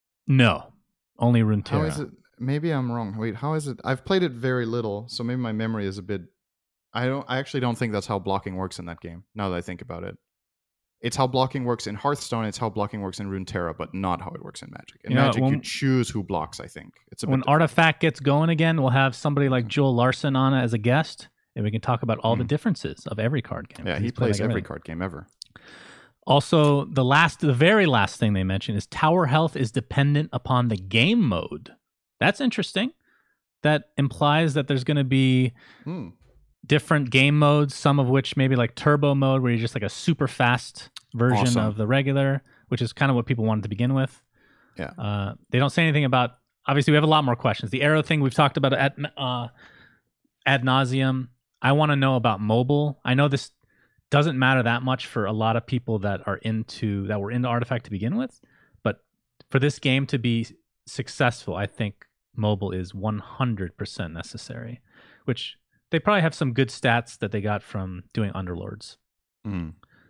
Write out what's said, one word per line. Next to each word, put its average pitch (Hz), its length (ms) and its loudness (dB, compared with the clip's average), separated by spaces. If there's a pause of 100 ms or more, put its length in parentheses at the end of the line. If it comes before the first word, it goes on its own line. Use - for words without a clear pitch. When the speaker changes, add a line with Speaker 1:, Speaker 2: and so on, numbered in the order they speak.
(260)
Speaker 1:
No, 117 460 4 (460)
only 120 240 4
Runeterra. 107 280 0
Speaker 2:
How 143 120 0
is 151 180 -2
it? 139 80 -6 (300)
Maybe 147 320 -2
I'm 131 220 -2
wrong. 110 260 -6
Wait, 110 160 -4
how 139 200 -4
is 151 120 -4
it? 135 180 -8
I've 131 200 -4
played 190 180 2
it 156 100 0
very 123 320 -2
little, 113 440 -4
so - 160 -8
maybe 127 160 -4
my 117 120 -4
memory 110 340 -4
is 95 120 -6
a 98 40 -10
bit, 95 200 -6 (720)
I 120 120 -2
don't, 135 220 -4
I 127 100 -2
actually 139 220 -6
don't 120 160 0
think 113 160 -2
that's 101 140 -2
how 104 120 -2
blocking 95 380 -4
works 95 220 -8
in 87 80 -12
that 85 140 -14
game, 87 240 -16 (100)
now 101 160 -4
that 90 60 -2
I 87 40 -4
think 90 220 -10
about 85 220 -12
it. 95 120 -12 (840)
It's 117 160 -6
how 131 120 2
blocking 131 360 0
works 120 220 -4
in 104 80 -8
Hearthstone, 120 500 -4
it's 107 140 -6
how 117 100 -2
blocking 104 340 -6
works 95 180 -8
in 101 100 -8
Runeterra, 92 460 -4
but - 180 -10
not 92 260 -2
how 95 140 -12
it - 80 -16
works - 200 -18
in - 100 -18
Magic. - 320 -20
In - 80 -6
Speaker 1:
You 127 40 4
know, 139 100 6
Speaker 2:
Magic, 117 160 0
Speaker 1:
when, 135 120 2
Speaker 2:
you 143 60 -2
choose 131 500 0
who 104 140 -6
blocks, 87 360 -6
I - 60 -14
think. - 260 -18 (200)
It's - 100 -14
a 214 40 -4
bit - 40 0
Speaker 1:
when 131 100 2
Speaker 2:
different. 135 120 2 (100)
Speaker 1:
Artifact 160 380 4
gets 160 200 0
going 143 300 2
again, 165 300 2
we'll 131 100 2
have 135 240 2
somebody 143 340 0
like 127 200 0
Joel 135 260 2
Larson 127 420 2
on 135 180 2
as 123 200 2
a 113 40 0
guest, 123 500 0 (260)
and 110 100 -4
we 104 60 -2
can 107 100 -2
talk 120 220 -2
about 113 160 -2
all 113 180 0
the 120 60 0
Speaker 2:
Hmm. 113 60 -4
Speaker 1:
differences 147 580 -4
of 107 140 -8
every 120 220 -2
card - 260 -10
game. - 180 -12
Speaker 2:
Yeah, 87 80 -2
Speaker 1:
He's 95 120 -2
Speaker 2:
he 120 60 -4
Speaker 1:
played, - 20 -14 (160)
Speaker 2:
plays 101 100 0
Speaker 1:
like, 107 40 -2
Speaker 2:
every 117 100 0
Speaker 1:
everything. 101 120 -4
Speaker 2:
card - 180 -12
game 80 180 -8
ever. 87 260 -8 (1000)
Speaker 1:
Also, 143 580 4
the 131 200 0
last, 147 360 4
the 151 140 4
very 180 320 4
last 113 340 2
thing 107 120 4
they 95 120 0
mentioned 98 320 -2
is 95 100 -4
tower 160 400 2
health 156 300 0
is 127 160 -2
dependent 143 600 0
upon 123 360 0
the 110 80 -2
game 117 460 4
mode. 85 480 -2 (500)
That's - 200 2
interesting. 233 500 -4 (720)
That 151 340 0
implies 147 580 2
that 143 120 0
there's 135 180 0
gonna 143 200 2
be 131 480 4 (320)
Speaker 2:
Hmm. 151 240 -8 (600)
Speaker 1:
Different 147 420 2
game 139 280 6
modes, 147 360 4
some 143 240 2
of 127 100 2
which 131 280 0
maybe, 131 180 2
like, 120 220 0
turbo 143 380 2
mode, 135 280 2
where 123 80 2
you're 117 100 2
just, 113 140 -4
like, 107 80 -6
a 98 60 -2
super 147 400 -2
fast - 640 -2 (240)
version 117 340 4
Speaker 2:
Awesome. 117 180 2
Speaker 1:
of 104 100 -2
the 110 100 -2
regular, 135 560 0 (260)
which 123 140 -2
is 113 100 -4
kinda 139 220 2
what 120 120 0
people 120 180 0
wanted 110 180 0
to 110 60 -6
begin 120 260 0
with. 131 280 -2 (540)
Speaker 2:
Yeah. 80 220 -8
Speaker 1:
Uh, 104 360 -4 (160)
they 127 80 2
don't 135 120 2
say 170 120 0
anything 151 220 2
about, 123 340 0 (280)
obviously, 147 260 2
we 147 40 6
have 151 80 4
a 156 40 4
lot 151 160 4
more 123 120 2
questions. 110 360 -2
The 127 100 -2
arrow 151 200 4
thing 156 180 0
we've 135 140 2
talked 143 220 4
about 135 180 2
at, 135 200 0 (220)
uh, 123 320 -4 (960)
ad 131 160 2
nauseum. 131 640 0 (320)
I 131 120 4
wanna 147 240 4
know 135 200 4
about 110 240 0
mobile. 127 640 2
I 123 100 2
know 143 140 4
this 139 220 -4 (600)
doesn't 147 280 2
matter 131 240 4
that 117 200 0
much 127 240 -2
for 107 200 -4
a 104 60 -2
lot 110 240 2
of 113 100 -4
people 113 340 -2
that 98 280 -4
are 98 100 -2
into, 110 680 -4
that 104 120 -4
were 101 100 -6
into 123 180 -2
Artifact 120 380 -2
to - 40 -16
begin 110 260 -4
with, 254 240 -8 (420)
but - 220 -4 (460)
for 135 80 2
this 139 200 0
game 135 280 0
to 139 120 -2
be 113 280 -2 (400)
successful, - 680 -4
I 98 100 -2
think - 400 -8 (300)
mobile 104 360 0
is 92 220 -6
one 104 240 -4
hundred 101 580 -6
percent 85 380 -10
necessary, 117 640 -14 (440)
which - 340 -8 (320)
they 165 80 0
probably 202 240 2
have 160 120 0
some 135 200 -2
good 131 140 2
stats 120 500 0
that 101 140 -6
they 107 80 -4
got 104 220 -2
from 92 420 -10 (100)
doing 104 180 -2
Underlords. 90 640 -10 (500)
Speaker 2:
Mm. 87 280 -6 (360)